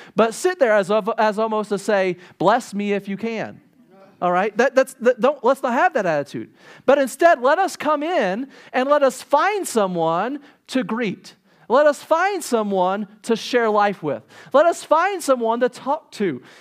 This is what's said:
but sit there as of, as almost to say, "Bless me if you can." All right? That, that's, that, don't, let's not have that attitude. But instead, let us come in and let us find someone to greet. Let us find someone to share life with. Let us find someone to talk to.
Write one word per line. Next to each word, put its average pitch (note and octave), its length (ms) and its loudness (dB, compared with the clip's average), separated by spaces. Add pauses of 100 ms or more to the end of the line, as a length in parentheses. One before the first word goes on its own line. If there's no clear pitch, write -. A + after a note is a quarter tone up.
(140)
but A3+ 180 2
sit F4+ 280 -2
there A#3 140 4
as G3 180 2
of, G#3+ 260 0
as G#3+ 220 0
almost G#3+ 300 -2
to G3+ 80 -2
say, F#3+ 400 -2 (200)
"Bless G#3+ 340 0
me G3+ 200 -4
if G3+ 160 -4
you G3 80 -6
can." G3+ 440 -8 (640)
All F3+ 80 0
right? G3 280 0
That, B3 160 2
that's, C4 260 2
that, A#3+ 180 2
don't, C4 240 0
let's C4 200 0
not B3+ 100 -2
have D#4+ 220 2
that A3 100 0
attitude. C#3+ 480 -4 (320)
But C#4 140 6
instead, D4+ 420 2
let C#4 180 2
us F#4 160 -2
come D4 280 -2
in C4+ 460 -2 (220)
and B3 160 -2
let C#4+ 160 2
us B3+ 200 0
find F4+ 440 0
someone F#3 720 -2 (260)
to B3+ 180 -4
greet. A3 520 -8 (340)
Let C#4 160 4
us D4 160 2
find F4+ 420 -2
someone G3+ 640 -2 (140)
to A#3 120 -2
share A3+ 360 -2
life G#3 320 0
with. C3 200 -6 (300)
Let D4+ 140 6
us E4+ 180 -2
find F4 380 0
someone A#3+ 380 0
to B3 100 0
talk C#4 420 -6
to. D#3 300 -4 (180)